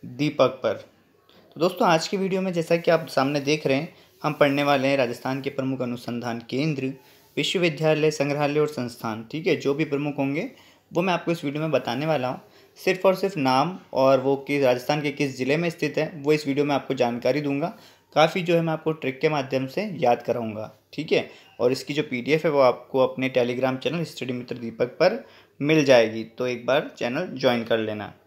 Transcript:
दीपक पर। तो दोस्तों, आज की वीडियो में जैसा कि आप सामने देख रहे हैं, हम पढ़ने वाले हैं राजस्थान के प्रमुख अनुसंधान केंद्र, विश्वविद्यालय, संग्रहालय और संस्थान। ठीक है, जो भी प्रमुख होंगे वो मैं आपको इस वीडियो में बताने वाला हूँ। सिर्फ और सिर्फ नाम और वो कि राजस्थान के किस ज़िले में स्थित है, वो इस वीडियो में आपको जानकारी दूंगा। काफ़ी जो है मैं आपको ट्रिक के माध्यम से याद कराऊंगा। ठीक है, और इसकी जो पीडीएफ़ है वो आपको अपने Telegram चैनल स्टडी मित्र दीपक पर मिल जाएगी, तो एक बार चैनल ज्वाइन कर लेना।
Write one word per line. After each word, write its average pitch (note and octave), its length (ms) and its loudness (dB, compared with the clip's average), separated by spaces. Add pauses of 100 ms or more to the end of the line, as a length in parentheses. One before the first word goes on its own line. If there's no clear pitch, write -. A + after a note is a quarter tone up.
दीपक C3 560 0
पर। A2+ 100 0
तो - 880 -14
दोस्तों, F#3 280 2
आज E3 200 2
की G#3 80 -4
वीडियो F#3+ 240 -2
में F#3 120 -2
जैसा E3+ 240 0
कि E3+ 140 0
आप D#3+ 180 2
सामने C#3+ 320 0
देख D3+ 260 0
रहे C3+ 100 2
हैं, D#3 120 -4 (340)
हम D#3 100 -2
पढ़ने C#3+ 300 2
वाले C#3 260 2
हैं C#3 80 2
राजस्थान C3 440 -2
के C3+ 100 -6
प्रमुख C3 320 -4
अनुसंधान A#2+ 680 -6
केंद्र, C3+ 420 -2 (440)
विश्वविद्यालय, D#3 760 2
संग्रहालय D3 500 0
और D3+ 80 2
संस्थान। A#2+ 640 -6
ठीक D#3+ 140 -6
है, D#3+ 100 2
जो C#3 180 0
भी D3+ 120 -2
प्रमुख C#3+ 320 -4
होंगे C#3+ 300 -2 (420)
वो F3 120 0
मैं F#3 120 0
आपको E3+ 180 -4
इस E3 120 -6
वीडियो D3+ 180 -4
में D#3+ 80 -2
बताने B2+ 360 -2
वाला C3 220 0
हूँ। - 120 -6 (380)
सिर्फ F#3 280 0
और F#3 100 6
सिर्फ F#3+ 220 -4
नाम C#3 380 2 (180)
और C3 260 6
वो C3+ 180 2
कि C#3+ 220 -2
राजस्थान C3 420 2
के D3 100 -2
किस C#3 240 -2
ज़िले C3 200 0
में E3+ 140 0
स्थित D3 280 -4
है, D3+ 160 -2
वो C#3+ 180 0
इस D3+ 140 2
वीडियो C#3+ 180 2
में C#3+ 100 0
आपको C3 220 -2
जानकारी B2 440 2
दूंगा। C#3+ 340 -4 (420)
काफ़ी D#3+ 260 4
जो E3+ 120 2
है E3 80 4
मैं E3 100 0
आपको D#3 220 -2
ट्रिक C3 260 -4
के D#3 80 2
माध्यम C3+ 400 -2
से G3+ 280 -4
याद A#2+ 260 2
कराऊंगा। A2 500 -6 (200)
ठीक E3 200 -4
है, D3 160 2 (320)
और B2 120 4
इसकी C3 220 -6
जो D3+ 80 0
पीडीएफ़ D3 440 -2
है E3 40 4
वो C#3+ 100 2
आपको B2+ 400 2
अपने C3 300 0
Telegram B2+ 460 0
चैनल D3 280 -2
स्टडी C3 280 -10
मित्र B2 240 -8
दीपक A#2+ 360 -4
पर G3+ 320 0 (360)
मिल D3+ 240 4
जाएगी, A2+ 400 6
तो B2+ 220 -8
एक A#2+ 200 -6
बार C3+ 320 0
चैनल C3+ 340 -4
ज्वाइन B2+ 320 0
कर A2+ 140 0
लेना। G#2+ 340 -6 (140)